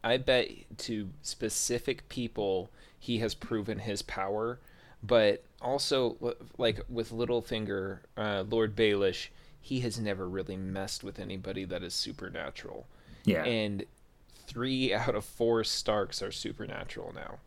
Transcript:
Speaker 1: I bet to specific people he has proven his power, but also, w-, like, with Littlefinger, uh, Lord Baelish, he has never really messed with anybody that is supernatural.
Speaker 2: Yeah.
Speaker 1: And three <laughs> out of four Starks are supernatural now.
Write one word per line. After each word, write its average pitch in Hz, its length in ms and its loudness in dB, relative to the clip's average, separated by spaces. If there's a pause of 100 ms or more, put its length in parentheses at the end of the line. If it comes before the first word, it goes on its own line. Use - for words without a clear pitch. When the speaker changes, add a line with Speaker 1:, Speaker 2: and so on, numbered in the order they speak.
Speaker 1:
I 113 140 4
bet 127 320 4 (280)
to 107 300 -4 (140)
specific - 840 -2
people 101 640 0 (280)
he 120 200 0
has 110 160 0
proven 110 440 -2
his 98 240 -4
power, 107 560 -2 (440)
but 107 400 8 (200)
also, 131 520 2
w-, 120 200 -4 (240)
like, 110 320 2
with 117 220 -2
Littlefinger, 110 880 0 (180)
uh, 104 300 0
Lord 110 280 4
Baelish, 101 520 4 (300)
he 131 220 -2
has 117 180 -2
never 101 300 -2
really 95 280 -4
messed 95 460 -4
with 98 160 -10
anybody 95 460 -6
that 90 180 -4
is 90 120 -6
supernatural. - 920 -6 (380)
Speaker 2:
Yeah. 85 200 4
Speaker 1:
And 107 400 0 (640)
three 131 480 0
<laughs> 107 80 2
out 123 140 0
of 104 80 -4
four 113 400 2
Starks - 580 0
are 98 80 -4
supernatural 107 840 -8
now. - 320 -12